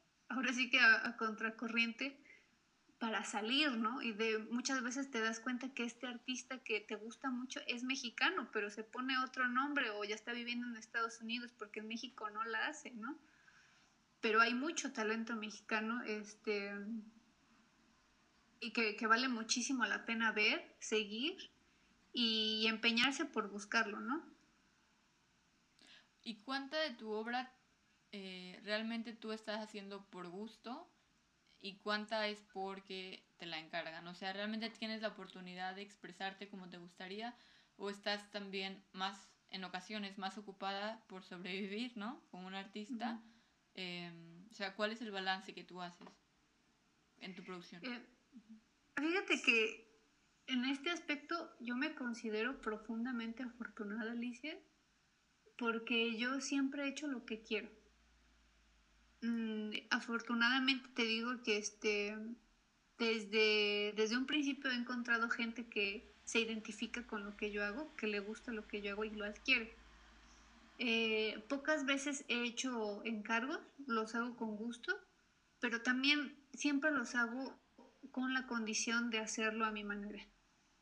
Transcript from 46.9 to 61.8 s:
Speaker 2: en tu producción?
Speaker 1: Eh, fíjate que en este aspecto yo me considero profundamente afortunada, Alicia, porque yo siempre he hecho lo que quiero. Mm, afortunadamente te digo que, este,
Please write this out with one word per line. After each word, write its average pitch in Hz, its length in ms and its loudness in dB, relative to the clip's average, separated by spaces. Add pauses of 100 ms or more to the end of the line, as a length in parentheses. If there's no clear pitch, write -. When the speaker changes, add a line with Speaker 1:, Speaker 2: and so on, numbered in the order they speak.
Speaker 2:
en 185 160 -10
tu 185 80 -12
producción? 180 420 -10
Speaker 1:
Eh, 247 220 -8 (880)
fíjate 330 460 2
que 226 460 2 (580)
en 254 200 2
este 277 240 0
aspecto 320 680 -2
yo 240 180 -4
me 302 180 0
considero 233 680 -2
profundamente 226 840 -2
afortunada, 220 680 -4
Alicia, 247 440 -6 (1000)
porque 226 600 2
yo 262 220 2
siempre 277 440 2
he 277 40 2
hecho 277 180 -2
lo 254 180 -2
que 220 180 -4
quiero. - 280 -2 (1500)
Mm, 220 480 0 (200)
afortunadamente 240 1040 4
te 233 100 2
digo 226 380 0
que, 214 140 4
este, 208 600 0 (800)